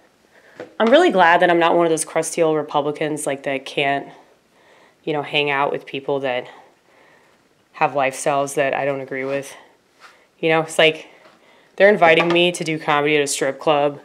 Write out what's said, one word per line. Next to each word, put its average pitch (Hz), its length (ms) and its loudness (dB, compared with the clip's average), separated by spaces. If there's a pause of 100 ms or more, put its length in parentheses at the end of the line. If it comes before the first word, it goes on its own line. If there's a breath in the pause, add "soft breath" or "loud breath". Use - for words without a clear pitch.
(800 loud breath)
I'm 220 80 2
really 320 240 6
glad 175 300 4
that 180 80 6
I'm 170 100 4
not 170 160 2
one 170 100 2
of 165 40 0
those 160 160 -2
crusty 165 380 -4
old 156 140 2
Republicans, 151 680 -4
like, 139 180 -6
that 139 220 -6
can't, 139 440 -2 (960 soft breath)
you 160 100 -4
know, 147 80 -2
hang 147 280 -2
out 139 220 0
with - 140 -8
people 139 340 -6
that 127 280 -6 (1300 loud breath)
have 151 180 -2
lifestyles 139 640 -2
that 139 180 0
I 139 120 -4
don't 139 160 -4
agree 131 240 -10
with. 139 300 -8 (840 soft breath)
You 165 100 -2
know, 160 120 2
it's - 160 -6
like, 160 300 2 (680 soft breath)
they're 196 120 6
inviting 170 380 4
me 175 240 2
to 175 120 -10
do 156 140 -4
comedy 151 380 0
at 147 80 2
a 139 40 -2
strip 135 320 -4
club, 143 460 0